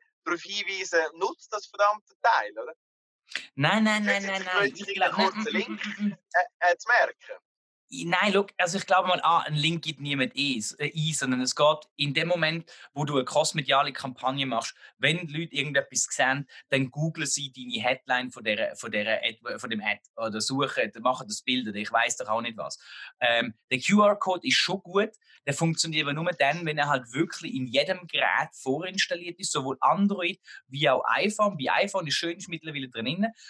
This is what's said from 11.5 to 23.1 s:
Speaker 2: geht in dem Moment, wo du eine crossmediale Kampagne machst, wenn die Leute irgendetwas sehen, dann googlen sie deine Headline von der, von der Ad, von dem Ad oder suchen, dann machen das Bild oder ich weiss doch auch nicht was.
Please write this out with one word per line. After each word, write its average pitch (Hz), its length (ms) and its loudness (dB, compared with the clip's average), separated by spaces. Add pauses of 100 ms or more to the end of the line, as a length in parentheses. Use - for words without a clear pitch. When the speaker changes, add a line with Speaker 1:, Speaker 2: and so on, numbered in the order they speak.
Speaker 2:
geht 151 220 6 (200)
in 143 180 -2
dem 160 140 2
Moment, 165 420 0 (220)
wo 151 120 -2
du 143 80 -4
eine 131 120 2
crossmediale 143 680 2
Kampagne 135 540 -4
machst, 117 260 -2 (240)
wenn 160 300 0
die 147 100 -8
Leute 165 180 -6
irgendetwas 139 540 -2
sehen, 135 400 0 (200)
dann 135 200 0
googlen 156 380 -4
sie 139 260 -4
deine 123 340 -8
Headline 127 440 -2
von 117 120 -16
der, 107 320 -2
von 113 160 -10
der 107 320 0
Ad, 113 360 -6
von 120 100 -10
dem 107 120 -4
Ad 104 200 -4 (140)
oder 110 260 -4
suchen, 131 500 -2
dann 113 120 -16
machen 123 240 0
das 107 160 -10
Bild 127 240 -2
oder 104 100 -6
ich 107 140 -6
weiss 117 260 2
doch 101 120 -8
auch 113 120 0
nicht 117 160 -8
was. 71 220 -10 (400)